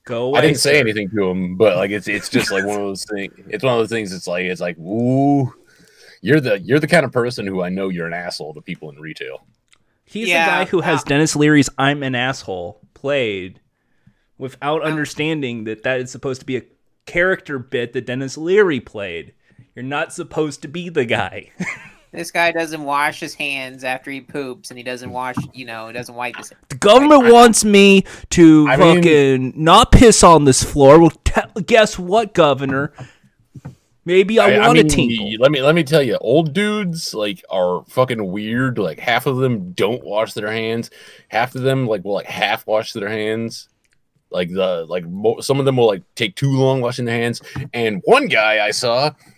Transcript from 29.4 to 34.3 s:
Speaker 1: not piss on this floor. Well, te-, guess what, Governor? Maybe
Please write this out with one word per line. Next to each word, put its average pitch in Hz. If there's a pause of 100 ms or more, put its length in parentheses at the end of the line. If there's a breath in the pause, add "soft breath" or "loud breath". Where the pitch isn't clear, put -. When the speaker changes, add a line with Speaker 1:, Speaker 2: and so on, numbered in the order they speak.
Speaker 1:
not 175
piss 226
on 165
this 135
floor. 143
Well, 165 (140)
te-, -
guess 220
what, 202
Governor? 139 (1120 loud breath)
Maybe 190